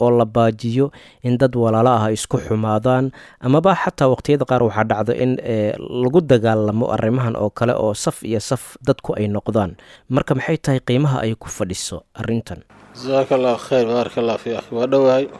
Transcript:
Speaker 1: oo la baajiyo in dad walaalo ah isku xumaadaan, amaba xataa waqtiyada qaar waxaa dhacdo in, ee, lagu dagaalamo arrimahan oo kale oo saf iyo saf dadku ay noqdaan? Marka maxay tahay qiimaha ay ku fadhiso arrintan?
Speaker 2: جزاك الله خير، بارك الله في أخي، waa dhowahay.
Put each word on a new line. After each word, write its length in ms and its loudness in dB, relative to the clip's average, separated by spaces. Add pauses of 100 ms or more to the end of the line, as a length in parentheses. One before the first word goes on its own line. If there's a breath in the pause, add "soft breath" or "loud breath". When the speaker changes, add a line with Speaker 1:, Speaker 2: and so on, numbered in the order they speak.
Speaker 1:
oo 80 4
la 160 4
baajiyo 640 0 (320 loud breath)
in 160 0
dad 160 2
walaalo 400 4
ah 160 2
isku 320 -4
xumaadaan, 720 0 (260 loud breath)
amaba 400 2
xataa 320 0
waqtiyada 320 0
qaar 240 0
waxaa 160 0
dhacdo 320 0
in, 240 0
ee, 400 -2
lagu 400 0
dagaalamo 720 2
arrimahan 480 0
oo 160 -2
kale 240 0
oo 160 0
saf 320 -6
iyo 160 -2
saf 400 -6
dadku 320 -2
ay 160 -2
noqdaan? 480 -2 (320 loud breath)
Marka 240 0
maxay 240 -2
tahay 240 0
qiimaha 400 0
ay 160 -4
ku 100 -20
fadhiso 540 -8 (160)
arrintan? 480 -6 (300)
Speaker 2:
جزاك 360 0
الله 240 2
خير، 300 0
بارك 320 -2
الله 180 0
في 220 -6
أخي، 160 -14
waa 140 -2
dhowahay. 360 4 (160)